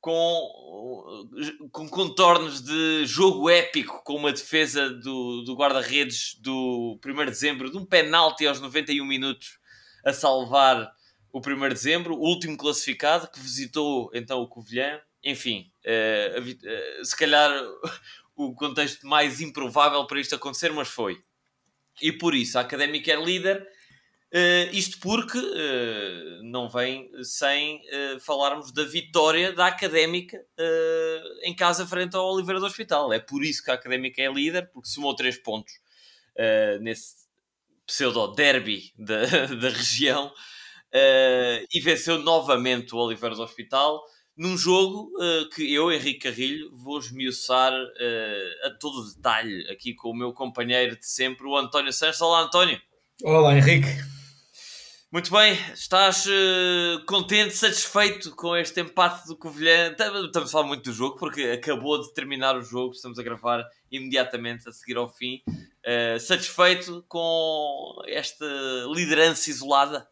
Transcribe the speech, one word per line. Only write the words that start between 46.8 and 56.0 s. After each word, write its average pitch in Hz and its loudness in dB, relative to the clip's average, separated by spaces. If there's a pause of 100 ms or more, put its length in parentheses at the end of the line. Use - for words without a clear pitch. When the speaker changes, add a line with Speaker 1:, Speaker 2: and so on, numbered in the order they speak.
Speaker 1:
esmiuçar, 127 0 (260)
eh, 110 -4 (140)
a 139 -2
todo 135 -10
detalhe 110 -2
aqui 117 -12
com 117 -10
o 113 -8
meu 123 -6
companheiro 123 -2
de - -12
sempre, 131 -4
o 139 0
António 139 0
Sanches. 156 0
Olá, 165 6
António. 165 2 (440)
Speaker 2:
Olá, 156 8
Henrique. 139 8 (1200)
Speaker 1:
Muito 175 -4
bem, 208 6 (160)
estás, 190 2